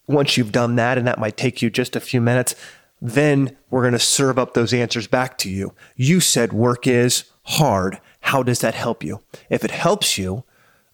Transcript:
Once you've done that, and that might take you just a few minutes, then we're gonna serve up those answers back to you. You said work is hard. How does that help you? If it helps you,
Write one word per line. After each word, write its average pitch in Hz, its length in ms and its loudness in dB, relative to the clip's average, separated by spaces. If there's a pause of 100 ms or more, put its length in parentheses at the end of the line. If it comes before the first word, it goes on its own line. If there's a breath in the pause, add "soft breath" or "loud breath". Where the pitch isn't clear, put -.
Once 139 300 0
you've 113 160 0
done 120 240 0
that, 123 220 2
and 120 80 0
that 123 120 0
might 110 200 -4
take - 240 -2
you 117 80 2
just 123 260 -2
a 120 40 -6
few - 200 -2
minutes, 123 340 0 (460 loud breath)
then 139 560 2 (140)
we're 127 140 0
gonna 120 140 2
serve 131 400 0
up 123 140 -2
those 117 220 2
answers 117 320 -2
back 127 320 -2
to 101 100 -6
you. 95 240 -6 (240 loud breath)
You 151 240 2
said 117 320 2
work 120 340 0
is 123 380 2 (200)
hard. 98 540 0 (220 soft breath)
How 135 220 0
does 120 160 0
that 113 160 -2
help - 280 -6
you? 98 200 -10 (260 loud breath)
If 131 160 -2
it 110 60 -4
helps - 480 0
you, 95 260 -6 (500 soft breath)